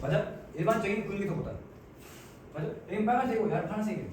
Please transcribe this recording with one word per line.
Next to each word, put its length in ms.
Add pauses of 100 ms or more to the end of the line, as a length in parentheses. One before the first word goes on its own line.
맞아? 260 (300)
일반적인 500
근육에서보다. 440 (1040)
맞아? 120 (240)
여긴 160
빨간색이고 440
얘는 180
파란색이야. 440